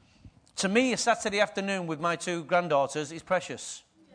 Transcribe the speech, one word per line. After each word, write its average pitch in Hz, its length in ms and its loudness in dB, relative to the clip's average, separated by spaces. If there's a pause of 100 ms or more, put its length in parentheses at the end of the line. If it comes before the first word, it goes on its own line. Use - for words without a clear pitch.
(560)
To 190 120 0
me, 240 240 4
a 196 40 0
Saturday 214 440 0
afternoon 196 460 0
with 156 140 -4
my 170 160 0
two 170 280 -4
granddaughters 151 680 2
is 160 100 -12
precious. - 600 -4 (320)